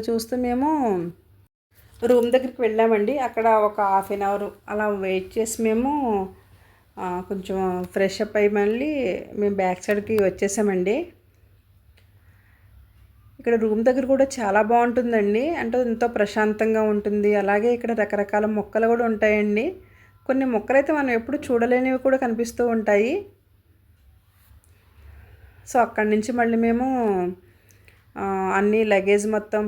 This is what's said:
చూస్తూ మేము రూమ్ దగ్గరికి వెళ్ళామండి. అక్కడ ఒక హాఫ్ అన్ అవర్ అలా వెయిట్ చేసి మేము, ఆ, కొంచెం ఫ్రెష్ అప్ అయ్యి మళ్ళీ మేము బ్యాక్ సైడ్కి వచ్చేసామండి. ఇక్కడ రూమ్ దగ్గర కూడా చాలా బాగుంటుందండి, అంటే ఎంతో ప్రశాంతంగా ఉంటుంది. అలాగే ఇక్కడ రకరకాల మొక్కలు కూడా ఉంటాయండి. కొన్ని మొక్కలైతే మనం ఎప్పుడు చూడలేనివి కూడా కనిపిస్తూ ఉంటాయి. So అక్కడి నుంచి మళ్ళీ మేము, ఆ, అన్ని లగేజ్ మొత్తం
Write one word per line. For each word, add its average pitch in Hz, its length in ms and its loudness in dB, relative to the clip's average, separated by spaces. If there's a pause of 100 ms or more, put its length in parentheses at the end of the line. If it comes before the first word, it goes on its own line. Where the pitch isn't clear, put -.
చూస్తూ 226 260 -4 (120)
మేము 254 220 0 (1400)
రూమ్ 240 240 4
దగ్గరికి 254 300 -2
వెళ్ళామండి. 220 500 2 (120)
అక్కడ 233 200 -2 (200)
ఒక 208 140 -4
హాఫ్ 196 340 0
అన్ 202 140 -4
అవర్ 202 180 -2 (260)
అలా 214 140 -2 (180)
వెయిట్ 190 300 -2
చేసి 220 220 -4 (100)
మేము, 240 260 0 (1040)
ఆ, 190 60 -8 (240)
కొంచెం 190 300 -6 (340)
ఫ్రెష్ 190 320 0
అప్ 214 160 -6
అయ్యి 208 160 4
మళ్ళీ 233 340 0 (500)
మేము 202 200 0
బ్యాక్ 185 240 -2
సైడ్కి 208 320 -2 (120)
వచ్చేసామండి. 196 680 0 (2500)
ఇక్కడ 233 160 0 (100)
రూమ్ 220 240 0
దగ్గర 254 160 2 (100)
కూడా 269 120 4 (120)
చాలా 208 240 2 (100)
బాగుంటుందండి, 233 720 2 (160)
అంటే 233 180 -2 (120)
ఎంతో 233 260 0
ప్రశాంతంగా 214 680 0 (120)
ఉంటుంది. 208 380 0 (100)
అలాగే 208 340 2
ఇక్కడ 233 160 -4 (100)
రకరకాల 208 440 -2 (120)
మొక్కలు 220 340 0
కూడా 233 180 0
ఉంటాయండి. 214 560 2 (600)
కొన్ని 269 180 0 (100)
మొక్కలైతే 262 440 2
మనం 269 120 -2
ఎప్పుడు 233 360 -2
చూడలేనివి 254 520 2 (100)
కూడా 262 160 4
కనిపిస్తూ 233 500 -2
ఉంటాయి. 214 400 2 (2500)
So 262 160 2
అక్కడి 214 280 -2
నుంచి 214 180 0
మళ్ళీ 233 340 0
మేము, 240 220 0 (1300)
ఆ, 196 40 -6 (340)
అన్ని 208 260 2
లగేజ్ 202 500 2
మొత్తం 208 340 -2